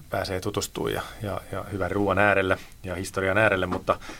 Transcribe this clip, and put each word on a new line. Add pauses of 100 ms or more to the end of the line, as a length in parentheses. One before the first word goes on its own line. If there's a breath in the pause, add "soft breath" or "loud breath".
(100)
pääsee
tutustumaan
ja, (200 loud breath)
ja, (120)
ja
hyvän
ruoan
äärelle (260 loud breath)
ja
historian
äärelle,
mutta (220 loud breath)